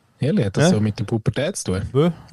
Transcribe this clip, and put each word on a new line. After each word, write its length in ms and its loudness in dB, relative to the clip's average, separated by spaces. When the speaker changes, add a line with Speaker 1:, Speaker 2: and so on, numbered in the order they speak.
Speaker 1:
Ehrlich, 260 0
hat 100 -4
das 80 4
Speaker 2:
Ja. 120 6
Speaker 1:
so 40 2
mit 180 -2
der 60 -2
Pubertät 520 -2
zu 160 -10
tun? 100 -2
Speaker 2:
Ja, 180 4